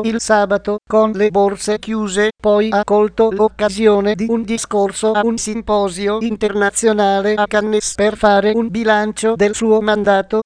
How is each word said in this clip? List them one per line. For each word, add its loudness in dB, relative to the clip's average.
il -4
sabato 0
con 2
le 0
borse 0
chiuse, -2
poi 2
ha 0
colto 2
l'occasione 0
di -4
un -2
discorso -2
a 0
un -2
simposio -4
internazionale 0
a -2
Cannes -2
per 0
fare 2
un -2
bilancio 0
del 2
suo 2
mandato, 0